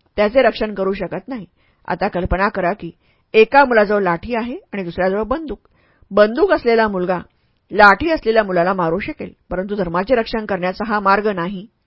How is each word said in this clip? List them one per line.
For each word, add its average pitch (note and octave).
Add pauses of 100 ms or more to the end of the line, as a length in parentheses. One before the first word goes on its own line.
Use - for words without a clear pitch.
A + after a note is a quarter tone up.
(160)
त्याचे G#3
रक्षण G#3+
करू G3
शकत F3+
नाही. A#3 (420)
आता F3+
कल्पना F#3
करा F#3
की E3+ (420)
एका C4+
मुलाजवळ G#3
लाठी F3+
आहे A#3+ (160)
आणि G3
दुसऱ्याजवळ F#3
बंदूक. C4 (520)
बंदूक A3+
असलेला A3+
मुलगा F3+ (520)
लाठी G#3
असलेल्या A3+
मुलाला F3+
मारू F3
शकेल, G3+ (180)
परंतु F#3+
धर्माचे F#3+
रक्षण A3+
करण्याचा G3
हा G#3+
मार्ग G3+
नाही. F#3+ (220)